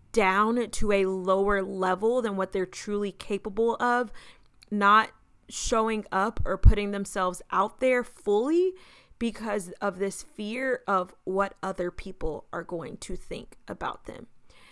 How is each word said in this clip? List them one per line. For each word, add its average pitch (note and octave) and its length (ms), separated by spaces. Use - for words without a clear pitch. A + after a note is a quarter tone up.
down G#3+ 580
to G#3 220
a G3 140
lower F#3+ 560
level F#3+ 580
than G#3+ 160
what F#3+ 160
they're F#3+ 140
truly G3+ 440
capable G#3+ 680
of, A#3+ 320
not G3+ 400
showing A3 640
up G#3 320
or F#3+ 120
putting G3+ 360
themselves G3 580
out G3 300
there B3+ 240
fully D4+ 680
because G#3+ 640
of F#3+ 180
this G3 240
fear B3 640
of F#3 260
what F#3+ 380
other F#3 280
people - 600
are E3+ 100
going E3 340
to - 200
think - 400
about - 380
them. - 220